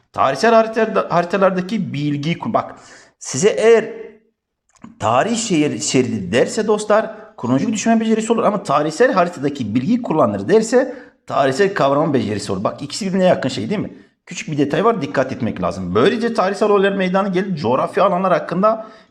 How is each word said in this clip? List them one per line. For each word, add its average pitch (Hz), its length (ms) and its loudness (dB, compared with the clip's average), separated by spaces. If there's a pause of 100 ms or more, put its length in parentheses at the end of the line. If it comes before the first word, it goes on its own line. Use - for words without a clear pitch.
(120)
Tarihsel 143 420 2
harita-, 220 560 2
haritalardaki 180 840 0
bilgi, 147 520 -4
bak 120 300 -2 (440)
size 151 300 -2
eğer 220 360 4 (1120)
tarih 139 380 0
şehir, 147 440 0
şeridi 110 520 0
derse 185 340 0
dostlar 214 480 0 (220)
kronolojik - 360 0
düşünme 226 280 2
becerisi 220 320 0
olur 220 100 0
ama 202 200 0
tarihsel 151 500 2
haritadaki 143 640 -2
bilgiyi 185 280 0
kullanır 110 460 0
derse 226 480 2 (300)
tarihsel 139 480 2
kavram 143 400 2
becerisi 104 380 -2
olur. 95 120 -2
Bak 120 180 -6
ikisi 147 240 -8
birbirine 185 180 0
yakın 160 240 2
şey 110 220 -6
değil 202 100 -4
mi? - 120 -8 (340)
Küçük - 260 -12
bir 143 60 -2
detay 147 260 2
var, 226 180 2
dikkat 135 300 -2
etmek 98 300 -4
lazım. 90 320 -4
Böylece 226 400 2
tarihsel 202 360 0
olaylar 196 260 2
meydana 190 320 0
gelir, 190 280 -2
coğrafi 147 460 0
alanlar 185 300 2
hakkında 190 540 0 (240)